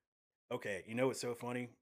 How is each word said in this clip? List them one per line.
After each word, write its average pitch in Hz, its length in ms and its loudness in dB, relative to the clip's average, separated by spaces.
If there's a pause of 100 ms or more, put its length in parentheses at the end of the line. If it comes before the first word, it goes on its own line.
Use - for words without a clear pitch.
(520)
Okay, 104 340 -2
you 110 80 -6
know 127 140 6
what's 120 140 0
so 120 120 -2
funny? 120 360 -4 (120)